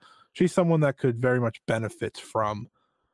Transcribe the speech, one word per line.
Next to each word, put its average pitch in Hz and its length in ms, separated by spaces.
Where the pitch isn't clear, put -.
she's 180 180
someone 170 300
that 143 160
could 120 240
very 127 180
much 117 280
benefit 113 500
from 107 540